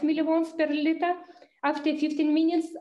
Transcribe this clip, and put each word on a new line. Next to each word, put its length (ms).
millimoles 540
per 120
liter 460
after 340
fifteen 340
minutes, 360